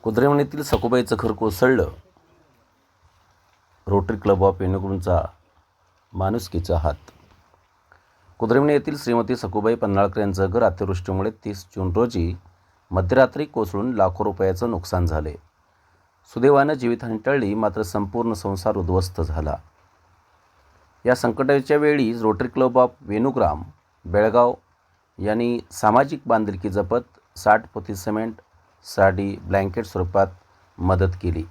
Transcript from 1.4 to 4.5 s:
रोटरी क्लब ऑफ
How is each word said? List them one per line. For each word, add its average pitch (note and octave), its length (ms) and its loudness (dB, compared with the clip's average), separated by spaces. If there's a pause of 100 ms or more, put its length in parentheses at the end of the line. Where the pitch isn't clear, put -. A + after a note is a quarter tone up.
रोटरी G2 300 0
क्लब G2 260 2
ऑफ F#2+ 180 2